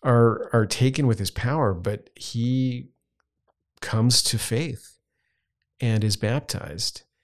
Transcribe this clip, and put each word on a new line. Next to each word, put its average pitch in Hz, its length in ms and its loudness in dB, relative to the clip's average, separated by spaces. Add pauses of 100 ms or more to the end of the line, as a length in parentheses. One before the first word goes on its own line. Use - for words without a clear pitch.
are, 117 500 4
are 117 120 4
taken 135 420 2
with 107 120 2
his 98 120 -4
power. 127 420 0
But 101 420 -6
he 127 760 -2 (920)
comes 120 420 2
to - 140 -2
faith - 600 -6 (840)
and 110 240 0
is 104 120 0
baptized - 880 -6 (200)